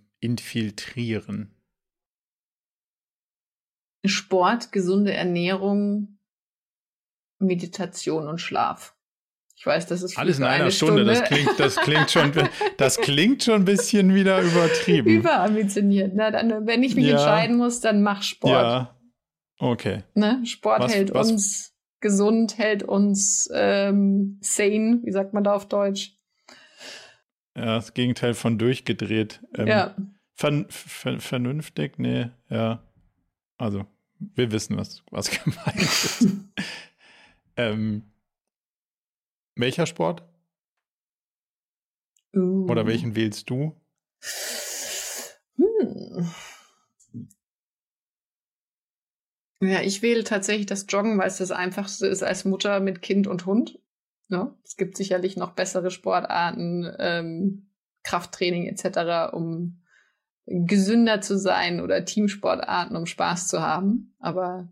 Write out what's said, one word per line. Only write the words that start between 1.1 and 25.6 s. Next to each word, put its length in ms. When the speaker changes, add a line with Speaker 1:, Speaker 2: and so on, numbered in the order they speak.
Speaker 2:
Sport, 680
gesunde 420
Ernährung, 1040
Meditation 880
und 120
Schlaf. 560
Ich 100
weiß, 200
das 160
ist 140
viel 60
Speaker 1:
Alles 180
in 40
Speaker 2:
für 60
Speaker 1:
einer 140
Speaker 2:
eine 80
Speaker 1:
Stunde. 320
Speaker 2:
Stunde. 100
Speaker 1:
Das 160
klingt, 300
das 220
klingt 300
schon, 220
Speaker 2:
<laughs> 440
Speaker 1:
das 200
klingt 460
schon 180
ein 40
bisschen 500
wieder 260
übertrieben. 680
Speaker 2:
Überambitioniert. 1080
Na, 160
dann, 340
wenn 160
ich 140
mich 100
Speaker 1:
Ja. 120
Speaker 2:
entscheiden 400
muss, 220
dann 220
mach 220
Sport. 280
Speaker 1:
Ja. 480
Okay. 440
Speaker 2:
Ne? 320
Sport 340
Speaker 1:
Was, 140
Speaker 2:
hält 180
Speaker 1:
was 180
Speaker 2:
uns 440
gesund, 580
hält 240
uns, 720
ähm, 880
sane. 600
Wie 80
sagt 220
man 100
da 100
auf 140